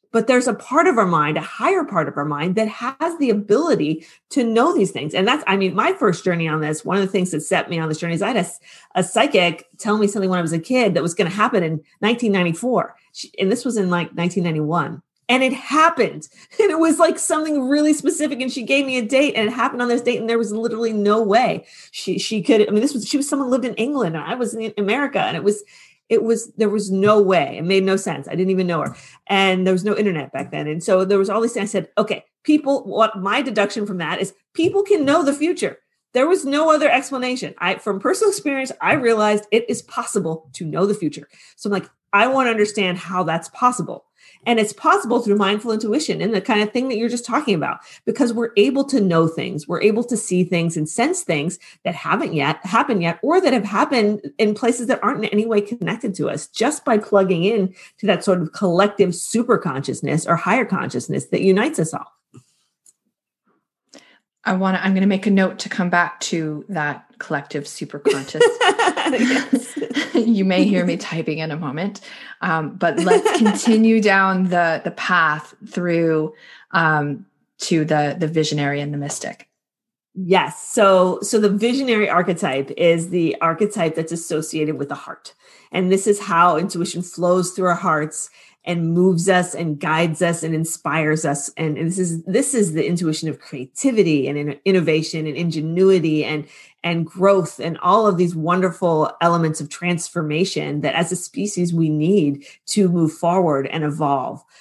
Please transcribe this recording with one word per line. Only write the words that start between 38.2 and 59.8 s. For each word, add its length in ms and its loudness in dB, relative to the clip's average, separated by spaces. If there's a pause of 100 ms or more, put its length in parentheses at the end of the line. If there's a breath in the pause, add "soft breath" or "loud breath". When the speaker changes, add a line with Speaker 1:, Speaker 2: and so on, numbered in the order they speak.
Speaker 1:
experience, 500 -4
I 140 2
realized 560 2
it 180 2
is 140 -4
possible 720 -6
to 100 -10
know 220 0
the 80 0
future. 340 -6 (280 soft breath)
So 120 -8
I'm 60 0
like, 160 -4 (240)
"I 120 4
wanna 220 2
understand 480 0
how 260 -4
that's 280 -4
possible." 560 -2 (400 soft breath)
And 140 2
it's 120 0
possible 480 2
through 160 2
mindful 360 0
intuition 500 -2
and 100 0
the 80 0
kind 220 2
of 100 -2
thing 160 -2
that 80 -2
you're 120 0
just 160 -4
talking 300 0
about, 260 -4 (240 loud breath)
because 280 0
we're 240 -4
able 280 4
to 160 0
know 260 4
things. 400 -6
We're 160 -2
able 220 2
to 120 -2
see 280 0
things 320 -2
and 120 -2
sense 340 -2
things 360 -4 (260 loud breath)
that 120 -4
haven't 380 -4
yet 300 -2
happened 380 0
yet, 180 -2
or 200 2
that 120 2
have 120 2
happened 560 0 (180)
in 160 2
places 320 -2
that 160 0
aren't 220 -2
in 60 -6
any 140 2
way 160 0
connected 560 -4
to 140 -2
us, 160 -6
just 380 -2
by 140 2
plugging 460 2
in 300 0 (240 loud breath)
to 80 -6
that 160 2
sort 180 2
of 120 -4
collective 640 2
super 440 0
consciousness 640 -4